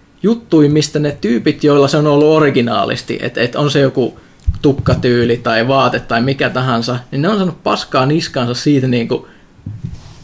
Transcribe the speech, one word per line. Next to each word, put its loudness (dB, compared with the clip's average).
juttuja, 2
mistä 0
ne -2
tyypit, 0
joilla 4
se 0
on 2
ollut 4
originaalisti, 0
että -4
et -2
on 0
se 0
joku 0
tukkatyyli 0
tai 0
vaate 2
tai -2
mikä -2
tahansa, -2
niin -2
ne 0
on 0
saanut -4
paskaa -2
niskansa -2
siitä 0
niinku -2